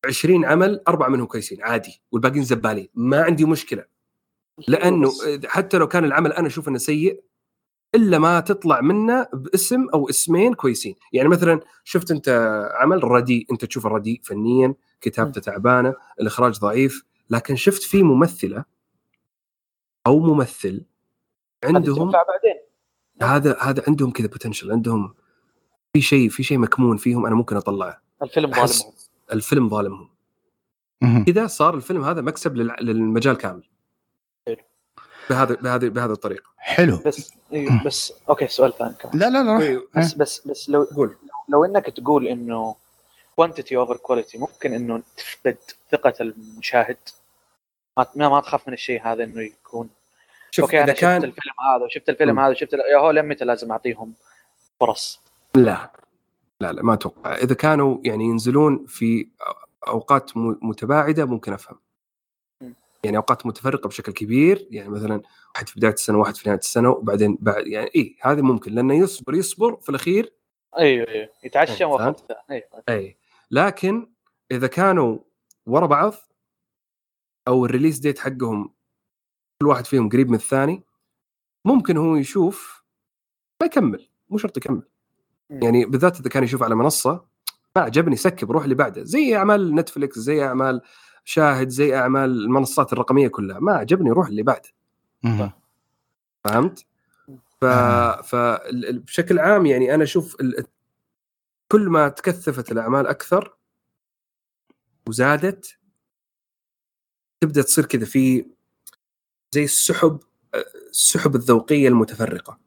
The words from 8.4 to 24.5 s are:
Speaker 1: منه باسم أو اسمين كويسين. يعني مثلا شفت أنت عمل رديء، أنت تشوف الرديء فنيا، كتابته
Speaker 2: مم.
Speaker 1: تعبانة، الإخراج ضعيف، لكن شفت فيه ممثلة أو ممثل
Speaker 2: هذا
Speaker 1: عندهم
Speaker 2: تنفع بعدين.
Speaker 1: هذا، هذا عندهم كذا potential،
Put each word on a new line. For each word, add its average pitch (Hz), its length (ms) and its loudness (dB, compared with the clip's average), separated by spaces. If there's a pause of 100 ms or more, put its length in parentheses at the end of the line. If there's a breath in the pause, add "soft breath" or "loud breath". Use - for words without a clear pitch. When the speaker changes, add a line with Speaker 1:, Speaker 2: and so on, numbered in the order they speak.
Speaker 1:
منه 220 520 2
باسم 190 600 0
أو 147 160 0
اسمين 175 440 2
كويسين. 113 420 -2 (180 soft breath)
يعني 131 160 2
مثلا 170 300 2 (240 soft breath)
شفت 180 280 -2
أنت 143 180 -2 (440)
عمل 151 300 2
رديء، 120 480 2
أنت 120 140 -4
تشوف 113 200 -8
الرديء 110 380 -4
فنيا، 123 500 2 (280)
كتابته 113 380 -4
Speaker 2:
مم. - 40 -14
Speaker 1:
تعبانة، 123 520 2 (240 loud breath)
الإخراج 113 400 0
ضعيف، 123 460 0 (240)
لكن 120 260 -2
شفت 196 280 0
فيه 196 200 4
ممثلة 135 600 2 (1400)
أو 143 120 6
ممثل 139 680 0 (800)
Speaker 2:
هذا 165 100 4
Speaker 1:
عندهم 147 360 0
Speaker 2:
تنفع 175 120 4
بعدين. 190 360 0 (640)
Speaker 1:
هذا، 139 380 2
هذا 131 280 -2
عندهم 143 240 0
كذا 113 160 -4
potential، - 440 -10